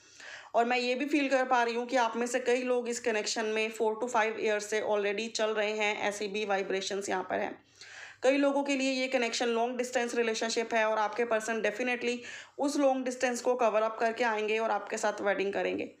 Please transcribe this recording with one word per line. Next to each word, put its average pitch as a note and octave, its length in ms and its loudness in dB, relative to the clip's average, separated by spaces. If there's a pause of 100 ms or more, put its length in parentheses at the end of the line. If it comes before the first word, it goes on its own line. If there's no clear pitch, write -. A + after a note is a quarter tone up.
(560)
और A#3 100 4
मैं B3 120 2
ये B3 180 0
भी C#4+ 100 -2
फील C#4+ 240 2
कर B3+ 160 2
पा B3+ 180 4
रही A#3 120 0
हूँ A#3+ 100 -2
कि C4 100 -2
आप A#3 200 2
में A#3 120 0
से B3 120 0
कई B3 220 2
लोग B3 280 0
इस A#3 100 -4
कनेक्शन G#3+ 460 -2
में A3 280 0
four A3 200 0
to A#3+ 160 -4
five A3 300 2
years G#3 220 0
से G#3+ 200 -2
already G#3 480 0
चल A3 200 -2
रहे G#3+ 220 0
हैं, G#3+ 300 0
ऐसी G3+ 260 -2
भी G#3 180 -2
वाइब्रेशंस G3 640 -2
यहाँ F#3 140 -2
पर - 160 -2
हैं। - 260 -6 (580)
कई C4+ 140 6
लोगों C#4 260 4
के C#4 120 0
लिए C4+ 160 2
ये C4 160 0
कनेक्शन B3 400 0
लॉन्ग A#3 300 0
डिस्टेंस A#3+ 380 -2
रिलेशनशिप A3+ 580 0
है A3 120 4
और A3 120 2
आपके G#3+ 280 0
पर्सन A3 360 0
definitely A#3+ 560 0 (420)
उस C#4+ 180 0
लॉन्ग C4 280 4
डिस्टेंस B3 360 -2
को B3 140 2
कवर A3 260 2
अप A3 180 -2
करके A3+ 240 0
आएंगे G#3+ 360 0
और A3+ 120 0
आपके G#3 260 -4
साथ G#3 240 -2
वेडिंग G3 320 0
करेंगे। F3+ 360 -2 (100)